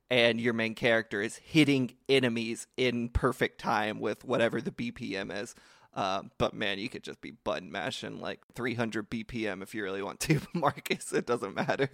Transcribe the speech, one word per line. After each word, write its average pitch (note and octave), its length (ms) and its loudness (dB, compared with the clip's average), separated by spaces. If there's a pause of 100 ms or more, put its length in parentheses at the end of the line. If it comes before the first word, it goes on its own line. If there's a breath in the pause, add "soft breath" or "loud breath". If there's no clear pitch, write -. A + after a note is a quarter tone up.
and A#2 320 6
your A#2 120 4
main A2+ 200 0
character A2+ 480 2
is A2 140 -4
hitting C#3 560 4 (160)
enemies A#2 580 2 (100)
in A#2+ 340 0
perfect - 500 0
time G#2+ 400 0
with G#2+ 260 -4
whatever A#2 360 2
the B2+ 100 -6
B A#2+ 200 -6
P G#2+ 240 -8
M G2 140 -6
is. G2+ 240 -6 (400 soft breath)
Um, G2 440 -2
but - 160 2
man, G2+ 240 -2
you G2 100 -4
could - 160 -12
just - 160 -12
be D2+ 120 -12
button F2 400 -6
mashing, G2 480 -6
like, F2+ 200 -8 (160)
three A#2+ 200 -2
hundred A2 340 -2
B A2+ 140 -6
P A2 240 -6
M G2 140 -4
if G2 140 -12
you G#2+ 80 -4
really F#2+ 180 -4
want G2 200 -6
to, D3+ 260 2
<laughs> - 60 -10
Marcus. - 600 -2
It D3+ 140 0
doesn't A#2 280 -2
matter. C3+ 380 0